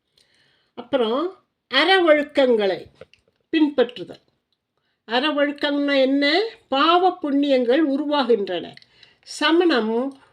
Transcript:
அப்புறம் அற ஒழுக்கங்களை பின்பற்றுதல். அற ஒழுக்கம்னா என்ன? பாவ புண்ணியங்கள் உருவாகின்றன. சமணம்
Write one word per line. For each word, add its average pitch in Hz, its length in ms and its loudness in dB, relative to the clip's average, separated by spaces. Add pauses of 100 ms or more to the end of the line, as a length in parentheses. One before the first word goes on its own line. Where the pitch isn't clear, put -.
(720)
அப்புறம் 254 640 -4 (300)
அற 349 360 2
ஒழுக்கங்களை 262 840 2 (680)
பின்பற்றுதல். 269 680 -2 (840)
அற 262 280 -2
ஒழுக்கம்னா 285 600 -2
என்ன? 277 460 2 (260)
பாவ 349 540 2
புண்ணியங்கள் 277 680 0
உருவாகின்றன. 240 840 -2 (500)
சமணம் 277 960 0 (160)